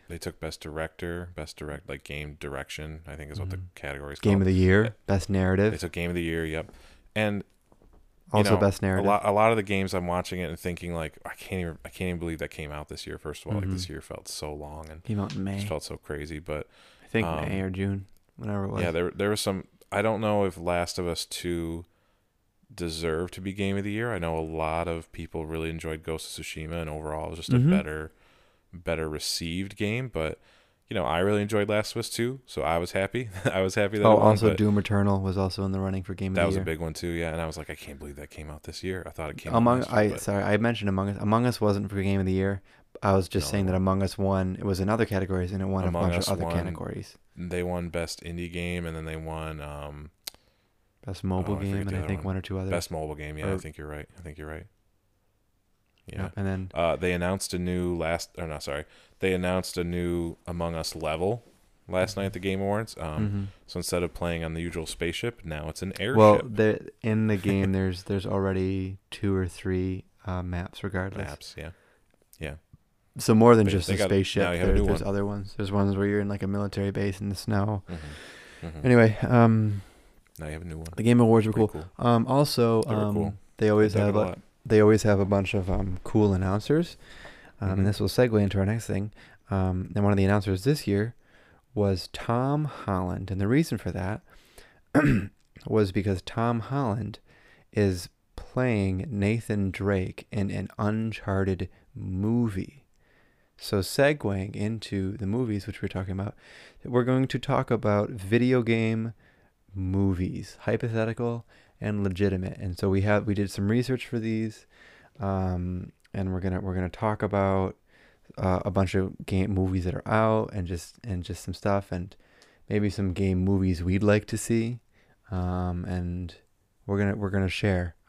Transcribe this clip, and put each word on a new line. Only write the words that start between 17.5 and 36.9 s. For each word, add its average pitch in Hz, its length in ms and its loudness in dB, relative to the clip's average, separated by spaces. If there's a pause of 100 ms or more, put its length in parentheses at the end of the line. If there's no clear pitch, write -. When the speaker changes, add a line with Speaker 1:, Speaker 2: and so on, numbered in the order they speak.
Speaker 2:
or 95 80 -2
June, 98 360 -2 (320)
whenever 104 260 -4
it 98 60 -4
was. 104 120 -4
Speaker 1:
yeah, 87 100 0
there, 87 200 -2
there 101 180 -2
was 104 120 0
some, 95 260 -4 (240)
I 101 100 0
don't 110 200 0
know 104 240 2
if 92 120 -4
Last 87 400 -2
of 92 80 -2
Us 82 200 -4
Two 85 580 -6 (880)
deserved 85 600 -4
to 98 80 -12
be 95 120 -6
game 98 240 -2
of 98 60 -4
the 101 80 -4
year. 113 220 -4
I 92 60 -4
know 82 180 -2
a - 20 -2
lot 80 480 -2
of 82 240 -6
people 82 340 -10
really 80 240 -6
enjoyed 80 340 -8
Ghost 80 360 -8
of 80 60 -10
Tsushima, 80 360 -8
and 78 80 -8
overall 78 380 -6
it 80 40 -10
was 82 80 -10
just 90 100 -8
a 131 80 4
Speaker 2:
Mm-hmm. 131 120 4
Speaker 1:
better, 78 420 0 (600)
better 82 360 -4
received 85 640 -6
game, 113 320 -4
but 80 320 -4 (520)
you 110 40 -4
know, 87 100 0
I 78 140 0
really 101 220 2
enjoyed 104 280 0
Last 107 260 0
of 120 60 -4
Us - 80 -6
two, 127 360 -4
so - 180 -6
I 80 140 2
was 90 140 -2
happy. 107 460 -2
<laughs> - 80 -4
I 95 160 2
was 95 140 0
happy 104 220 0
that 104 80 4
Speaker 2:
Oh, 110 60 10
Speaker 1:
it 107 60 10
won, 107 100 8
Speaker 2:
also 107 220 6
Speaker 1:
but - 80 2
Speaker 2:
Doom 104 200 4
Eternal 101 440 2
was 95 160 0
also 98 260 0
in 95 80 -2
the 95 80 -2
running 95 240 -2
for 95 100 -8
Game 95 200 -4
of - 20 0
Speaker 1:
that 87 60 2
Speaker 2:
the 85 60 4
Speaker 1:
was 80 100 2
a - 20 -2
Speaker 2:
Year. 92 60 -4
Speaker 1:
big 80 160 -4
one 80 120 -4